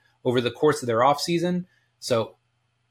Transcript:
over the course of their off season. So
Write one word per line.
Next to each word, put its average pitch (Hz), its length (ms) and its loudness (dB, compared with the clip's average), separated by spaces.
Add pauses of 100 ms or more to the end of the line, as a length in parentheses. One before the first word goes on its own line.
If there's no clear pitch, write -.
(240)
over 127 160 0
the 120 100 -2
course 147 320 0
of 123 40 -8
their 117 180 2
off 143 160 4
season. 180 460 -2 (320)
So - 380 -2 (540)